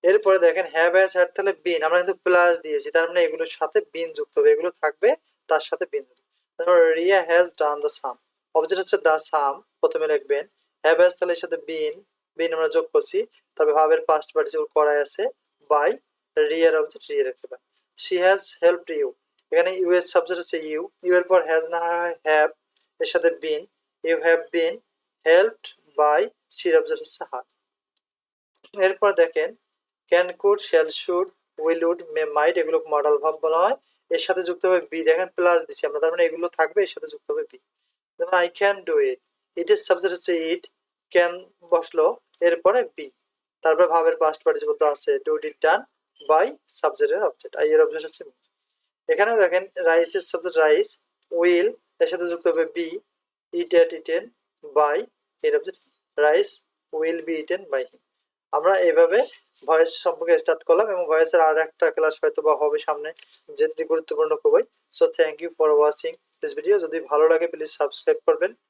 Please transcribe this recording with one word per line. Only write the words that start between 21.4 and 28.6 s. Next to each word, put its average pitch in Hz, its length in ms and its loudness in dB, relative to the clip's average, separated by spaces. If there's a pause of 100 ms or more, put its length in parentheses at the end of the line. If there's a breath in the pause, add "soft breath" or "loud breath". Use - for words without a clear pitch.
has 160 120 0 (120)
না 170 120 -4
হয় 175 260 -4 (160)
have, 151 220 2 (520)
এর - 100 -6
সাথে - 160 0 (140)
been, 151 180 -6 (460)
you 165 80 0 (120)
have 165 160 2 (120)
been 170 180 0 (560)
helped 190 380 2 (340)
by, 151 200 4 (360)
she - 120 -10
এর 160 120 2
অবজেক্ট 156 220 -6
হচ্ছে - 280 -14
her। 127 120 -10 (1400)